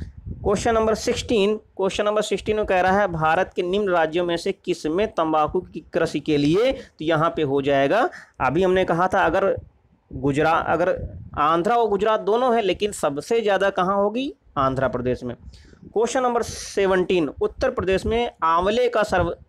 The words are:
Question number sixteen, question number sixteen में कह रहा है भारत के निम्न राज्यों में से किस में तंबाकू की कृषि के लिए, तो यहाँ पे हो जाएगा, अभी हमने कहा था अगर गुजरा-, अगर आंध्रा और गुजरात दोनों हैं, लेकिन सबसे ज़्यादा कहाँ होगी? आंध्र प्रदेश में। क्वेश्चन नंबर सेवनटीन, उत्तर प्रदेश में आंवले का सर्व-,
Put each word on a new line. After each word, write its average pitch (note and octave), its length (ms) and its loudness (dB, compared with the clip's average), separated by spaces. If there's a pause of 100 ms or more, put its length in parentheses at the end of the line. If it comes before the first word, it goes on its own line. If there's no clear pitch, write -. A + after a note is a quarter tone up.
(280)
Question G#3 460 0
number A3 200 2
sixteen, G#3+ 600 0
question G3 480 -4
number G#3+ 180 2
sixteen G#3 340 -2
में G#3+ 100 -2
कह F#3 140 2
रहा F#3+ 200 4
है G3+ 80 2
भारत E3 480 0
के F#3 60 -2
निम्न F#3+ 260 -2
राज्यों E3+ 360 0
में E3+ 120 -2
से F#3 160 -4
किस - 340 -6
में F#3+ 220 0
तंबाकू D#3 520 0
की F3+ 320 -14
कृषि D#3 280 0
के D3+ 160 0
लिए, E3+ 360 2
तो - 320 -12
यहाँ E3 320 2
पे E3 60 0
हो C#3 200 0
जाएगा, C#3+ 480 2 (300)
अभी C#3 220 2
हमने F#3 220 2
कहा F3+ 240 0
था F#3 180 2
अगर F#3 300 0 (560)
गुजरा-, C#3+ 540 0
अगर E3+ 520 -2 (200)
आंध्रा E3+ 380 2
और A#3 120 2
गुजरात G#3 320 0
दोनों A3+ 360 2
हैं, A#3 60 0
लेकिन F#3+ 300 -2
सबसे D3+ 480 -2
ज़्यादा G3 300 2
कहाँ G3 260 0
होगी? A3+ 380 -2 (220)
आंध्र C3 320 0
प्रदेश B2 360 -4
में। A#2+ 120 -8 (480)
क्वेश्चन A#3 380 0
नंबर A#3+ 200 0
सेवनटीन, F#3 880 0 (120)
उत्तर B3+ 280 -2
प्रदेश F#3+ 360 -2
में A#3 260 -2 (100)
आंवले F#3 460 2
का G#3+ 140 0
सर्व-, F3+ 300 0 (160)